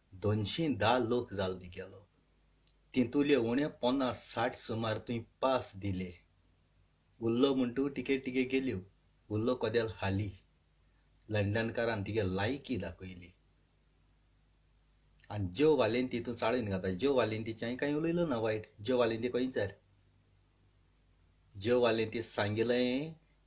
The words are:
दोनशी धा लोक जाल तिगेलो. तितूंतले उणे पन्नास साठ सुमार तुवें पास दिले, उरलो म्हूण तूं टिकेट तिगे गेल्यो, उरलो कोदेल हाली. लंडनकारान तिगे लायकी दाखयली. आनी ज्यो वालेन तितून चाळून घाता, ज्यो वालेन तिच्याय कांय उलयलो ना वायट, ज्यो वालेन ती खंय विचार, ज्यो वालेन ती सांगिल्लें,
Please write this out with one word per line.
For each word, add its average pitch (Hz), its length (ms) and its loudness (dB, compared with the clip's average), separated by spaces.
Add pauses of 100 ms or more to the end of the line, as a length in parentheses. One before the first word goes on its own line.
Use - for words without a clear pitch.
(200)
दोनशी 107 460 0 (100)
धा 104 240 4
लोक 117 340 0
जाल 95 260 -2
तिगेलो. 92 460 -14 (880)
तितूंतले 143 420 4
उणे 120 300 2 (160)
पन्नास 127 420 0
साठ 120 320 -2
सुमार 110 420 -4
तुवें 117 260 -6 (160)
पास 131 360 0
दिले, 92 360 -4 (1080)
उरलो 120 340 2
म्हूण 127 180 0
तूं 135 180 0
टिकेट 135 360 -2
तिगे 127 200 0
गेल्यो, 127 320 -2 (520)
उरलो 110 260 0
कोदेल 113 380 0
हाली. 98 360 -2 (1000)
लंडनकारान 110 760 0
तिगे 104 200 0
लायकी 110 520 -2
दाखयली. 90 560 -10 (2000)
आनी 104 180 -2
ज्यो 143 280 6
वालेन 120 360 4
तितून 120 240 -4
चाळून 117 320 0
घाता, 95 220 -2
ज्यो 120 240 2
वालेन 110 320 0
तिच्याय 117 300 -6
कांय 143 180 -2
उलयलो 170 320 0
ना 139 120 -2
वायट, 110 280 -2 (140)
ज्यो 120 180 2
वालेन 113 240 2
ती 123 60 0
खंय 123 180 -2
विचार, 107 280 -4 (1800)
ज्यो 113 260 2
वालेन 113 300 4
ती 117 140 -4
सांगिल्लें, 123 880 0 (320)